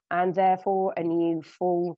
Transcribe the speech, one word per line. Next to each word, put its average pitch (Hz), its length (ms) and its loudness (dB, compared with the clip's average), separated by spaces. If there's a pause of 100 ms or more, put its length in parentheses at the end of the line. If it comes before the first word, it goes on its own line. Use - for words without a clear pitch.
and 180 240 0
therefore 190 640 2
a 165 60 -4
new 165 400 0
full 175 540 -2